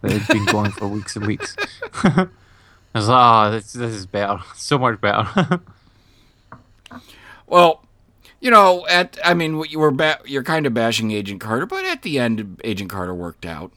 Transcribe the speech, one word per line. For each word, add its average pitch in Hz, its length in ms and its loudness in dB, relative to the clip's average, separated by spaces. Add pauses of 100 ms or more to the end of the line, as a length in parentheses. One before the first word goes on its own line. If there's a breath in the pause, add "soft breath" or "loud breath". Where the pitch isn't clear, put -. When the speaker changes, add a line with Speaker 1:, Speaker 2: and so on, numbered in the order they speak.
Speaker 1:
that 104 120 -2
had 104 140 -4
been 104 200 2
going 104 240 0
for - 160 -8
weeks 202 280 -8
and 104 120 -6
weeks. - 280 -6 (200)
<laughs> - 180 -14 (100)
I 185 240 2 (680 soft breath)
was 107 120 -2
like, 117 400 6
"Oh, 104 40 0
this, 110 220 -8
this 120 200 -6
is 95 140 -12
better. 101 400 -4
<laughs> - 80 -20
So - 240 -2
much 117 200 0
better." 110 680 0
<laughs> - 60 -20 (1700 loud breath)
Speaker 2:
Well, 170 400 4 (540 soft breath)
you 254 100 -2
know, 190 380 6
at, 175 360 0
I 175 120 4
mean, 160 340 -2
you 151 80 -8
were 151 140 4
ba-, 151 340 0
you're 135 180 -4
kinda 156 280 -2
bashing 113 400 0
Agent 101 300 -6
Carter, 117 260 -4
but 381 180 -6
at 359 160 -6
the 151 160 -4
end, 110 460 -4
Agent 101 260 -6
Carter 92 240 -8
worked 87 320 -12
out. 82 320 -14